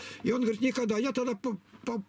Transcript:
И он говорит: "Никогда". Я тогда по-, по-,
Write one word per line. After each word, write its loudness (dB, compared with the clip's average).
И 2
он 2
говорит: 2
"Никогда". 2
Я 2
тогда 0
по-, -4
по-, -4